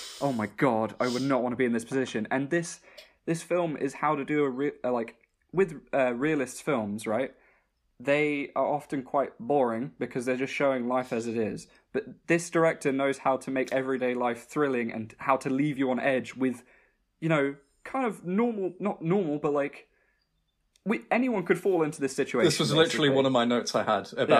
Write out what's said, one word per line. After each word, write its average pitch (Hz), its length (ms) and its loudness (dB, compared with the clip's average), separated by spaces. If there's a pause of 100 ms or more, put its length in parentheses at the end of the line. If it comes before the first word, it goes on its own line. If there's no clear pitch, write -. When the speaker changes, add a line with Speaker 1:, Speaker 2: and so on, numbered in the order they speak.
(200)
Speaker 1:
oh 143 120 0
my 107 140 -2
god, 110 520 0
I 123 100 0
would 123 140 -2
not 135 200 0
wanna 123 140 -2
be 127 80 2
in 120 80 2
this 113 120 -2
position." 123 460 -2
And 135 200 -2
this, 170 300 -2 (460)
this 165 160 -2
film 170 340 -2
is 143 180 -4
how 147 220 0
to 139 80 -4
do 147 200 0
a 135 60 2
re-, 139 220 -2 (120)
uh, 127 80 0
like, 117 240 -4 (360)
with, 160 280 0 (120)
uh, 127 220 4
realist 139 500 -2
films, 110 420 -2
right? 113 260 -2 (680)
They 143 560 0
are 131 100 2
often 143 380 -4
quite - 340 0
boring 123 600 0
because 123 260 -4
they're 127 100 0
just 131 160 -4
showing 131 360 0
life 127 240 -2
as 117 160 -2
it 113 80 -2
is. 113 320 -4 (240)
But - 340 -8
this 170 240 0
director 160 400 2
knows 135 280 0
how 131 180 2
to 131 160 -6
make 131 200 -2
everyday 131 420 0
life 120 340 -4
thrilling 127 440 0
and 110 260 -8
how 135 180 2
to 139 120 -2
leave 135 300 0
you 127 140 2
on 120 80 -2
edge 127 340 0
with, 127 300 -2 (560)
you 160 80 -2
know, 139 260 2 (300)
kind 262 200 -4
of 180 200 -6
normal, 196 560 0
not 202 200 -4
normal, 165 380 0
but, 147 140 0
like, 143 340 -2 (1000)
we, 226 260 0
anyone 233 340 0
could 175 140 2
fall 180 240 2
into 151 180 -2
this 135 160 -2
situation, 127 300 2
Speaker 2:
This - 120 2
was 147 140 0
literally 156 360 4
Speaker 1:
basically. - 20 4
Speaker 2:
one 135 160 4
of 131 60 2
my 117 120 4
notes 120 300 0
I 110 100 2
had 104 300 0
about, 117 140 0 (100)